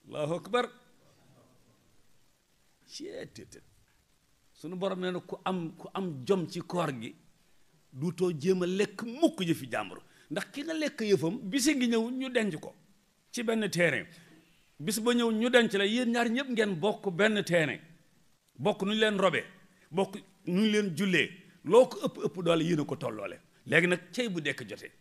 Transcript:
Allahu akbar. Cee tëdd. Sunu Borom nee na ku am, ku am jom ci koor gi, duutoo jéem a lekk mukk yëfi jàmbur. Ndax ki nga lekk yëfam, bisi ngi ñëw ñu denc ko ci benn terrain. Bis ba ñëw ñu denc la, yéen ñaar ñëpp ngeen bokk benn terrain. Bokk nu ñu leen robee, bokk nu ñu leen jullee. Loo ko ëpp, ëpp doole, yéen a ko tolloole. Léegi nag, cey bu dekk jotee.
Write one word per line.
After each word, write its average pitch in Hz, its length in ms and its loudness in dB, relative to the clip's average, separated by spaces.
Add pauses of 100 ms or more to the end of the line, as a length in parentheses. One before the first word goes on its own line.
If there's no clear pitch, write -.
Allahu 147 300 -6
akbar. 220 300 -2 (2250)
Cee - 360 -12
tëdd. - 500 -20 (920)
Sunu 180 160 -8
Borom 190 180 -2
nee 180 120 -2
na 180 80 -4
ku - 160 -10 (100)
am, 180 320 -4
ku - 160 -16
am 190 120 -4 (200)
jom 180 240 0
ci 175 120 -8
koor 170 280 -2 (100)
gi, 113 120 -10 (840)
duutoo 175 380 -2 (100)
jéem 185 220 2
a - 20 2
lekk 196 400 -2
mukk 285 400 2
yëfi 147 260 0
jàmbur. 104 280 -4 (320)
Ndax 196 220 -4
ki 277 100 -8
nga 320 100 -6
lekk 311 320 -4
yëfam, 175 300 4 (160)
bisi 285 240 2
ngi 247 120 2
ñëw 226 180 2 (140)
ñu 262 140 -4
denc 214 260 0
ko - 140 -12 (580)
ci 240 120 -6
benn 220 260 0
terrain. 151 380 2 (720)
Bis 180 200 -2
ba 233 140 2
ñëw 233 180 4
ñu 220 200 2
denc 240 220 6
la, 196 120 2
yéen 233 260 2
ñaar 240 180 2
ñëpp 262 200 -2
ngeen 214 300 0
bokk 208 240 0 (100)
benn 202 300 2
terrain. 156 360 0 (800)
Bokk 196 260 0
nu 202 100 0
ñu 214 60 0
leen 214 200 4
robee, 170 260 2 (460)
bokk 190 240 -2 (320)
nu 185 140 2
ñu 214 100 4
leen 208 260 0
jullee. 175 320 4 (340)
Loo 226 240 8
ko - 180 -12
ëpp, - 100 -2 (100)
ëpp 170 180 -2
doole, 165 220 2
yéen 165 160 2
a 143 40 0
ko 135 100 -6
tolloole. 107 420 -8 (300)
Léegi 170 200 4
nag, 175 140 0 (100)
cey 240 180 -4
bu 170 120 -4
dekk 135 260 -4
jotee. - 340 -14